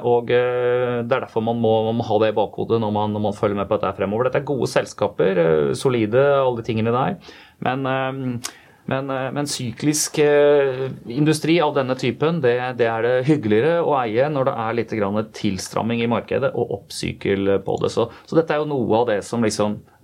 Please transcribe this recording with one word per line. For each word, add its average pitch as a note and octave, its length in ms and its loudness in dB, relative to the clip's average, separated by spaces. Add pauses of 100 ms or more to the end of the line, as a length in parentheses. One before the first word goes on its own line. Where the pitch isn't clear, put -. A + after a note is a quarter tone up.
og, A#2+ 240 2
eh, B2 720 0
det A#2 80 -6
er A#2+ 140 0
derfor A2 180 -2
man A#2 160 -2
må, A2 140 4 (160)
man A2+ 100 0
må A2+ 80 -2
ha G#2+ 140 2
det A2 100 4
i G#2 60 -4
bakhodet A2 420 0
når G#2+ 160 -2
man, G#2 160 0
når G#2 140 -2
man G2+ 80 0
følger G2+ 240 -2
med G2 100 -2
på G#2+ 80 0
dette F#2+ 160 0
her G2 80 -8
fremover. G#2 300 0
Dette C3+ 100 0
er C#3+ 80 -4
gode B2+ 240 -2
selskaper, - 720 -2
eh, D3 320 2
solide, A#2 400 0
alle C3+ 460 2
de - 20 -10
tingene A2+ 320 -2
der. D#3+ 220 -2 (420)
Men, C3 320 -4
eh, C3 640 -4 (340)
men, C3+ 240 -4
eh, C3 240 -4
men C#3+ 160 -4
syklisk, D3 720 -2
eh, C#3+ 720 4 (180)
industri D3+ 500 2
av D3 140 2
denne C3 240 0
typen, D3 420 0
det, B2 140 4 (240)
det A#2+ 80 4
er A2+ 160 0
det B2+ 240 2
hyggeligere C#3 560 2
å D3 160 2
eie B2 320 2
når C3+ 160 0
det C#3 80 0
er A2+ 240 -2
litt A2 160 -4
grann G#2+ 400 0
tilstramming G#2+ 720 -2
i - 0 -
markedet A#2 480 -2
og B2 240 -2
oppsykkel G2 880 -2
på - 160 -2
det. - 80 0
Så, A2+ 160 0 (240)
så D#3 80 2
dette D#3+ 160 0
er D3 80 0
jo D3+ 80 -4
noe A2+ 320 2
av A#2 80 0
det G2 160 -2
som A#2 160 -2
liksom, G#2 380 0 (240)